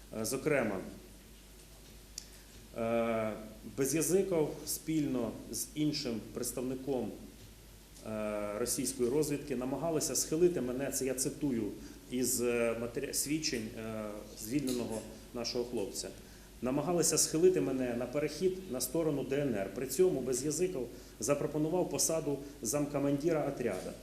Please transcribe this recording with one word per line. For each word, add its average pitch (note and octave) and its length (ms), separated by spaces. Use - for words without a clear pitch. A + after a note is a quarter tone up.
Е, A2+ 40
зокрема, B2+ 540
е, A2+ 560
Без'язиков D#3+ 760
спільно C3 680
з - 240
іншим C#3+ 460
представником, B2+ 800
е, G#2+ 520
російської A#2+ 500
розвідки C#3+ 460
намагалися C#3 600
схилити E3+ 460
мене, B2+ 300
це C3 140
я C3 80
цитую B2+ 500
із, B2 300
е, A#2 400
матері-, C3+ 320
свідчень, C#3 540
е, A2 260
звільненого A#2 600
нашого A#2+ 300
хлопця, G2 460
намагалися D3 560
схилити D#3+ 440
мене B2+ 360
на B2 80
перехід D3+ 640
на B2+ 100
сторону D#3 420
Д B2+ 120
Н C#3 200
Р. G2 200
При C3 120
цьому E3 340
Без'язиков C3+ 680
запропонував D3+ 680
посаду D3 480
замкомандира C#3+ 840
отряда. G#2+ 560